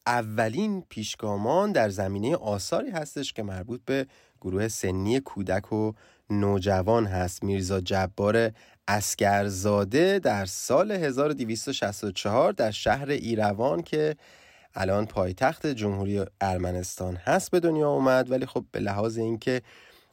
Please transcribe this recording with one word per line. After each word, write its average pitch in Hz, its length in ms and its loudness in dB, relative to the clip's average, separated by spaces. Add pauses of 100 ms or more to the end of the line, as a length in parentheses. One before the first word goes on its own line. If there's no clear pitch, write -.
اولین 120 840 0
پیشگامان 110 840 0
در 123 160 4
زمینه 101 480 -2
آثاری 110 540 -2
هستش 151 420 -6
که - 100 -8
مربوط 95 420 -8
به 135 220 -2 (340)
گروه 95 280 0
سنی 101 520 0
کودک 95 520 -4
و 107 200 0 (380)
نوجوان 101 760 2
هست. 90 380 -2
میرزا 98 360 0
جبار 101 680 2 (380)
عسکرزاده 101 1300 2
در 107 260 0
سال 156 480 0
هزار 147 380 0
و 151 40 -2
دویست 113 340 -6
و 139 40 -2
شصت 101 320 -4
و 101 60 -2
چهار 123 420 2
در 117 180 0
شهر 135 400 0
ایروان 113 720 0
که 151 340 -2 (580)
الان 98 320 0
پایتخت 101 600 0
جمهوری 101 580 0 (160)
ارمنستان 90 760 -2
هست 156 340 0
به 180 100 4
دنیا 156 280 2
اومد، 131 420 4
ولی 131 160 0
خب 123 260 -4
به 104 80 -4
لحاظ 104 380 -2
اینکه 113 440 -2 (500)